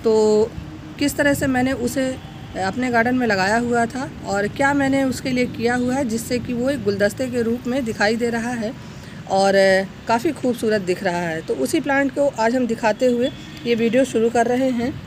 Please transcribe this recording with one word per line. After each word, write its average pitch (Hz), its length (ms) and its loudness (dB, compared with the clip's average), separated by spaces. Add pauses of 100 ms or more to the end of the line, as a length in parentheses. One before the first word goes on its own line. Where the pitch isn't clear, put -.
तो 214 480 4 (480)
किस 285 160 0
तरह 285 180 4
से 277 140 0
मैंने 262 240 2
उसे 262 440 -2 (480)
अपने 247 260 -2
garden 240 260 4
में 254 120 2
लगाया 202 300 2
हुआ 240 280 2
था 254 240 -6 (160)
और 202 220 0
क्या 277 260 0
मैंने 269 300 2
उसके 262 260 -2
लिए 247 160 2
किया 233 300 -2
हुआ 247 200 0
है, 277 140 0
जिससे 233 300 -2
कि 233 140 -6
वो 240 160 0
एक 277 140 -4
गुलदस्ते 202 440 0
के 240 140 -2
रूप 233 260 -2
में 254 180 -2
दिखाई 220 300 0
दे 233 140 -2
रहा 233 220 -4
है 226 220 -6 (580)
और 196 220 4 (540)
काफ़ी 233 240 2
खूबसूरत 226 500 0
दिख 180 220 -2
रहा 175 180 0
है। 160 200 -4
तो 233 140 -4
उसी 262 240 0
plant 277 320 0
को 285 160 2 (120)
आज 226 160 2
हम 254 120 0
दिखाते 220 380 0
हुए 247 240 2 (360)
ये 240 100 2
video 233 300 2
शुरू 233 240 2
कर 233 180 2
रहे 254 220 2
हैं। 240 240 -2 (140)